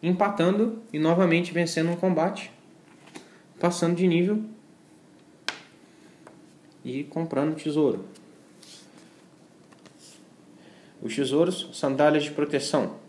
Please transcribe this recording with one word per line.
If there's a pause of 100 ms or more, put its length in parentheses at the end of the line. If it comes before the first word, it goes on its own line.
empatando (100)
e
novamente
vencendo
um
combate, (1080)
passando
de
nível (2500)
e
comprando
tesouro. (3000)
Os
tesouros,
sandálias
de
proteção (140)